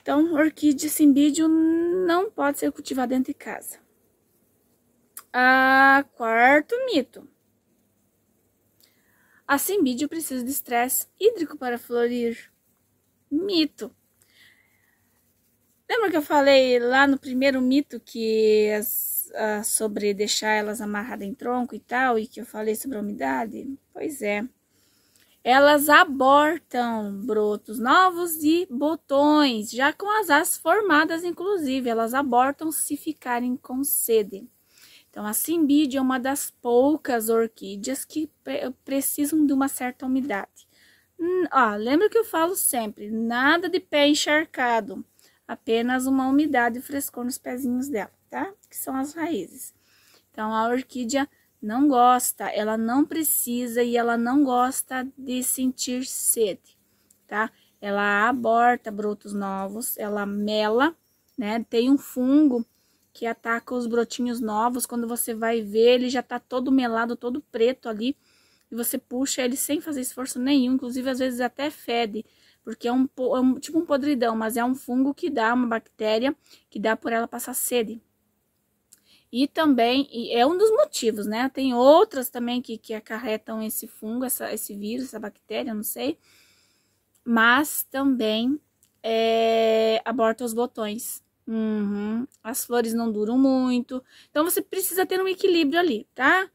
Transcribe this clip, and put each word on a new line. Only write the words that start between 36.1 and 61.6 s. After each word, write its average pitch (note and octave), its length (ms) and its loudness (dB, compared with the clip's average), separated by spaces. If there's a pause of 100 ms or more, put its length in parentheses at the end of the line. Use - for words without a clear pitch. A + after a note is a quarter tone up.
das C4+ 300 -4
poucas B3 800 2
orquídeas A3+ 760 -4
que D#4 260 -8 (140)
pre-, C4+ 260 -6 (140)
precisam C#4+ 600 0
de C#4 80 2
uma C4+ 160 2
certa B3+ 360 -8
umidade. B3+ 600 -4 (500)
Hum, F4+ 320 0
ó, A#3 260 2
lembra C#4 340 2
que - 80 0
eu A4+ 80 2
falo E4+ 280 0
sempre, G#3+ 560 -4
nada B3+ 600 0
de F4+ 100 0
pé D4 300 2
encharcado, C4 960 0 (420)
apenas A#3+ 580 -2
uma C4+ 220 2
umidade C4 520 2
e - 20 -10
frescor C#4 420 -8
nos B3 140 -6
pezinhos B3+ 500 -4
dela, G#3+ 240 -6 (180)
tá? D4 220 -8 (180)
Que - 60 -20
são - 180 -10
as C4+ 200 -4
raízes. D#4 600 -8 (580)
Então, A3 220 -6
a A3 140 0
orquídea B3+ 600 -2 (320)
não A#3+ 260 2
gosta, B3 600 2
ela G#3+ 280 -2
não A#3+ 280 0
precisa B3 800 -2
e A#3+ 120 0
ela A#3 220 0
não B3+ 260 2
gosta B3+ 640 -2 (100)
de B3+ 260 -6
sentir B3+ 640 -4
sede, - 720 -4 (480)
tá? G#3+ 240 -4 (300)
Ela G3+ 480 0
aborta A#3+ 640 2
brotos G#3 400 -6
novos, G3 640 -6
ela G#3 280 -4
mela, G#3+ 680 0 (440)
né? A3 320 -4